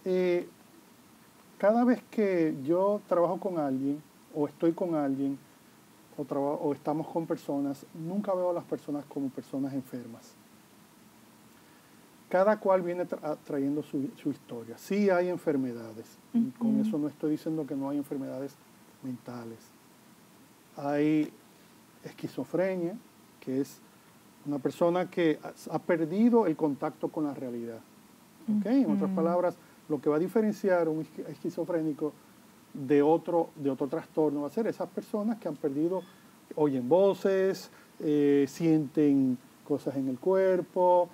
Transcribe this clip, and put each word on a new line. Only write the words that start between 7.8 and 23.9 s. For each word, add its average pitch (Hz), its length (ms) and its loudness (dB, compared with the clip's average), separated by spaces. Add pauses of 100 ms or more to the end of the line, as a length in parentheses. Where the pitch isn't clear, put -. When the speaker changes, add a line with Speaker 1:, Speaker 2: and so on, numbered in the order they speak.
Speaker 1:
nunca 185 400 -4
veo 180 160 0
a - 20 0
las 170 120 -4
personas 143 420 -8
como 139 220 -6
personas 135 460 -8
enfermas. 120 600 -12 (1900)
Cada 202 300 4
cual 190 240 2
viene 175 240 -4
tra-, 151 380 -6
trayendo 147 380 -2
su, 143 340 -6
su - 140 -6
historia. 113 480 -10
Sí 196 320 0
hay 180 180 2
enfermedades, 120 920 -4 (140)
y 233 180 0
con 226 240 -2
Speaker 2:
Ujú. 214 80 2
Speaker 1:
eso 214 160 0
no 147 100 -2
estoy 151 240 -4
diciendo 156 340 -4
que 139 100 -6
no 135 120 -4
hay 143 100 -4
enfermedades 135 560 -8 (480)
mentales. 120 560 -12 (1200)
Hay 147 560 0 (720)
esquizofrenia, 175 920 -4 (440)
que 135 200 -4
es - 200 -6 (640)